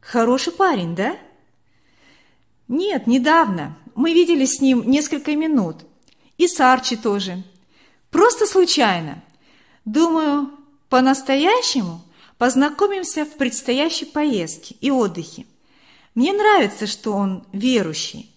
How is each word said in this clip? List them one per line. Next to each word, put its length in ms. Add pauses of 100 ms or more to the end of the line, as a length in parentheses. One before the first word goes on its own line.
Хороший 540
парень, 400
да?» 240 (1500)
«Нет, 400
недавно. 680 (200)
Мы 160
виделись 460
с 20
ним 280
несколько 460
минут. 440 (600)
И 80
с 140
Арчи 360
тоже. 460 (680)
Просто 360
случайно. 760 (600)
Думаю, 680 (360)
по-настоящему 1120 (380)
познакомимся 840
в 120
предстоящей 680
поездке 760
и 80
отдыхе. 580 (680)
Мне 180
нравится, 540
что 280
он 380
верующий. 840